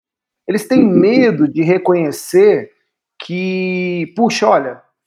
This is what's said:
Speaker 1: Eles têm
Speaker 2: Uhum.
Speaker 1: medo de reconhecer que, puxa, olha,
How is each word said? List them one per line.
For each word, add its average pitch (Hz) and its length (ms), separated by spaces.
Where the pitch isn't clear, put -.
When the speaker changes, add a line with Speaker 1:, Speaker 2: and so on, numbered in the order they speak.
Speaker 1:
Eles 208 180
têm 254 200
Speaker 2:
Uhum. 202 120
Speaker 1:
medo 202 480
de 147 160
reconhecer 175 1080
que, 180 960
puxa, 226 320
olha, 139 320